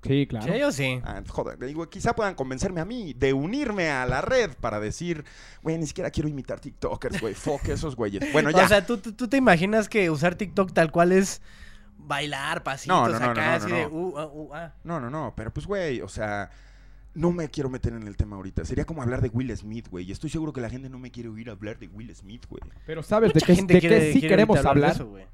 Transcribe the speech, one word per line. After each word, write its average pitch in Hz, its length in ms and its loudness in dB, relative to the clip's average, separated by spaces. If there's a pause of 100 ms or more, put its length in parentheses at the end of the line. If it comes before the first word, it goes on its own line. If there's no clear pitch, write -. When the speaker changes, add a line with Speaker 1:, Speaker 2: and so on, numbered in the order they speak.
Speaker 1:
Sí, 139 240 2
claro. 120 260 -4
Speaker 2:
Sí, 226 80 0
yo 285 120 2
sí. 131 320 -2
Speaker 3:
Ah, 101 240 -10
joder, - 300 -8
digo, 151 320 -8
quizá 202 240 -4
puedan 202 220 -2
convencerme 139 440 -4
a 160 40 -4
mí 202 300 -10
de 135 180 2
unirme 190 580 -2
a 131 160 -2
la 127 160 0
red 233 380 2
para 110 200 -4
decir, 151 440 -6 (380)
"Güey, 160 140 -2
ni 160 100 -4
siquiera - 240 -6
quiero 156 180 -4
imitar 131 320 -8
TikTokers, - 600 -6
güey, 104 140 -4
fuck - 340 -4
esos 147 280 -4
güeyes". 107 360 -4
Bueno, 151 180 4
ya. 185 140 8
Speaker 2:
O - 40 6
sea, 202 180 6
¿tú, 240 120 -2
tú, 220 140 -10
tú 240 160 -6
te 277 80 2
imaginas 208 520 4
que 196 220 2
usar 160 260 2
TikTok 185 360 -2
tal 165 200 4
cual 175 200 6
es 190 300 4 (540)
bailar 147 680 -4
pasitos 139 340 -2
Speaker 3:
No, 120 120 6
no, 117 100 2
no, 120 120 2
Speaker 2:
acá, 117 40 0
Speaker 3:
no, 156 160 2
no, - 60 4
Speaker 2:
así 165 140 -2
Speaker 3:
no, - 60 0
Speaker 2:
de, 165 80 0
Speaker 3:
no. 151 40 -6
Speaker 2:
uh, 160 300 -6
ah, 156 140 -6
uh, 151 220 -14
ah? 165 180 -12 (120)
Speaker 3:
No, 165 160 -6
no, 120 100 -8
no, 143 240 -6
pero 110 180 -8
pues, 147 140 -10
güey, 170 360 -4
o 98 60 -10
sea, 104 420 -6 (640)
no 170 180 0
me 170 160 -4
quiero 131 220 -4
meter 120 240 -6
en 110 120 -12
el 101 100 -12
tema 104 200 -4
ahorita. 95 300 -8
Sería 139 180 -4
como 156 160 -10
hablar 123 220 -2
de 123 80 -2
Will 120 260 -4
Smith, 107 320 -12
güey, 90 160 -10
y 95 80 -10
estoy 151 160 -10
seguro 156 240 -6
que 131 80 -10
la 113 80 -6
gente 127 220 -12
no 127 80 -16
me 127 140 -16
quiere 117 180 -12
oír 110 180 -14
hablar 104 300 -12
de 104 100 -18
Will 104 260 -16
Smith, 101 360 -20
güey. - 120 -14 (220)
Speaker 1:
Pero 160 180 -10
¿sabes 214 320 4
Speaker 2:
Mucha 156 120 8
Speaker 1:
de 180 60 10
qué, 175 40 10
Speaker 2:
gente 185 180 4
Speaker 1:
de 180 60 10
Speaker 2:
quiere, 165 200 6
Speaker 1:
qué 156 120 2
sí - 80 6
Speaker 2:
quiere 160 80 0
Speaker 1:
queremos 202 300 6
Speaker 2:
ahorita 139 120 4
hablar 143 260 4
de 151 40 -6
Speaker 1:
hablar? - 20 -8
Speaker 2:
eso, 110 80 -10
güey. 95 240 -16